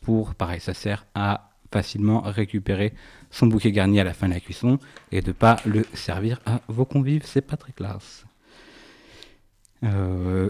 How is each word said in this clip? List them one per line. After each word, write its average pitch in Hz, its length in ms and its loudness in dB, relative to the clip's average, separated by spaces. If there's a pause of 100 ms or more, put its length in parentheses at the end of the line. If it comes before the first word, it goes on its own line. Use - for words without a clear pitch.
pour, 110 340 0
pareil, 87 240 -4
ça 95 140 -8
sert - 400 -6
à 101 380 -2 (200)
facilement 107 500 0
récupérer 101 720 -2 (360)
son - 180 2
bouquet 110 240 4
garni 101 280 4
à 95 40 4
la 87 100 -2
fin 95 160 -2
de 90 40 0
la 90 60 -4
cuisson 123 400 0 (320)
et 98 100 0
de 92 120 -2
pas 117 320 6
le 110 280 0
servir 107 520 -6
à 113 240 -2
vos 117 160 0
convives, 143 400 0
c'est 139 200 0
pas 151 120 -8
très - 160 -16
classe. 98 520 -10 (1600)
Euh, 92 680 0